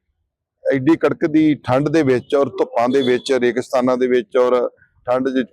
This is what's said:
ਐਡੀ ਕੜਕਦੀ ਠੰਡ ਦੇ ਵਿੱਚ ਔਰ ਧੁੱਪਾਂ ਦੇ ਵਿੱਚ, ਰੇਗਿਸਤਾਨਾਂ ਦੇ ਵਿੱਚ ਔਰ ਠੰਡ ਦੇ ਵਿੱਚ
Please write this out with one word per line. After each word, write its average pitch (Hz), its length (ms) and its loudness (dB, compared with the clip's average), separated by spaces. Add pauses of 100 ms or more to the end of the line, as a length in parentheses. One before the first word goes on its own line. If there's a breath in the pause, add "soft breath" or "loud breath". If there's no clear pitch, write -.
(720)
ਐਡੀ 139 240 2
ਕੜਕਦੀ 156 580 0
ਠੰਡ 131 340 -2
ਦੇ 156 140 0
ਵਿੱਚ 131 320 0
ਔਰ 139 140 2
ਧੁੱਪਾਂ 123 400 -2
ਦੇ 123 120 2
ਵਿੱਚ, 123 320 0
ਰੇਗਿਸਤਾਨਾਂ 123 640 0
ਦੇ 127 100 0
ਵਿੱਚ 123 300 0
ਔਰ 123 320 2 (360 soft breath)
ਠੰਡ 127 240 -2
ਦੇ 131 100 -2
ਵਿੱਚ 117 140 -4